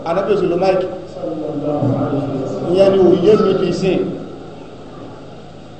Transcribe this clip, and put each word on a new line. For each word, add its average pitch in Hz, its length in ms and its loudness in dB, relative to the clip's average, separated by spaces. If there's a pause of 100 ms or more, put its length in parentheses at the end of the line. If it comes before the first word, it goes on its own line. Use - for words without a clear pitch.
Ànábì 190 300 0
ò 185 40 2
sì 175 100 0
lo 170 100 0
máìkì. 185 300 2 (1800)
Ìyẹn 190 260 6
ni 196 100 4
òye 175 340 6
mi 196 200 4
di 175 180 0
sìn. 180 280 0 (1800)